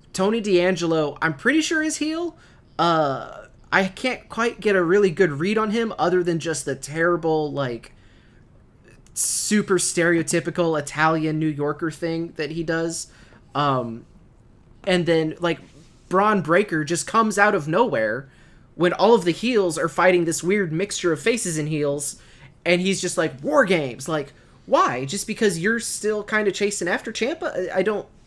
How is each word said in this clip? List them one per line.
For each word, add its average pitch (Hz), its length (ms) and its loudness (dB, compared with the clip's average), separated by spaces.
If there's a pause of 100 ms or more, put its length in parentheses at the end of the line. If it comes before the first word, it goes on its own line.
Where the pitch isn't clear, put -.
(140)
Tony 208 260 0
D'Angelo, 175 840 2
I'm 160 120 0
pretty 277 280 2
sure 311 220 -2
is 311 140 -4
heel. 320 380 -6 (440)
Uh, 147 680 0 (280)
I 190 120 2
can't - 440 -6
quite 233 320 -4
get 208 140 2
a 185 80 4
really 190 280 4
good 170 220 2
read 185 240 -2
on 220 140 0
him 226 280 -2
other 180 240 2
than 170 160 0
just 156 260 -4
the 135 100 -2
terrible, 160 760 0
like, 127 420 -6 (1200)
super - 640 0
stereotypical 170 1000 0
Italian 156 600 0
New 156 80 0
Yorker 151 440 -2
thing 165 460 -6
that 151 140 -6
he 165 120 -6
does. 165 440 -2 (460)
Um, 127 520 -2 (800)
and 180 220 2
then, 160 340 2
like, 170 200 -2 (500)
Bron 202 320 2
Breakker 160 420 2
just 160 220 -2
comes 214 320 2
out 202 160 4
of 151 140 -2
nowhere 135 600 0 (480)
when 175 180 2
all 185 200 6
of 190 120 4
the 180 60 4
heels 202 460 0
are 160 120 -2
fighting 180 360 4
this 160 180 -2
weird 185 280 0
mixture 180 420 -2
of 151 80 -2
faces 214 360 0
and 151 120 -2
heels, 147 460 -2 (500)
and 175 160 2
he's 190 200 0
just 180 160 -4
like, 143 260 -2
"War 277 220 4
Games." 143 420 -2
Like, 151 260 -4 (320)
why? 196 400 2
Just 175 220 -6
because 202 320 0
you're 220 200 0
still 214 440 -4
kinda 214 280 0
chasing 202 360 -2
after 226 240 -2
Ciampa? 226 600 -4
I, - 80 0
I - 40 4
don't, 202 240 -2 (200)